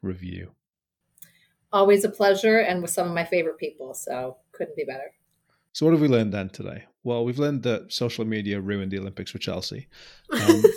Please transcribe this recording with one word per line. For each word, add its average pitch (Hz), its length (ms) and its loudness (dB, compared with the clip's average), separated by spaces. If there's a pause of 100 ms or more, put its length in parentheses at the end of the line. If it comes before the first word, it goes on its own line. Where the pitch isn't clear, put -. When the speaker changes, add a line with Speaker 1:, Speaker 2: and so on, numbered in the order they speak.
Speaker 1:
review. 90 480 -10 (1200)
Speaker 2:
Always 196 300 6
a 214 60 0
pleasure 208 500 4
and 180 240 0
with 165 80 -4
some 180 160 0
of 170 80 -4
my 170 100 0
favorite 165 320 -2
people, 135 380 -10
so 127 420 -8 (140)
couldn't - 240 -10
be 160 80 -6
better. 131 300 -10 (600)
Speaker 1:
So - 120 0
what 165 80 6
have 151 80 4
we 151 80 4
learned 110 240 2
then 95 160 -6
today? - 340 -12 (200)
Well, 120 200 -2
we've 123 160 -4
learned 143 240 -2
that 117 300 -4
social 117 320 -4
media 104 340 -4
ruined 98 320 -4
the 98 80 -4
Olympics 95 320 -10
for - 60 -10
Chelsea. - 500 -8 (420)
Um, 320 320 4 (160)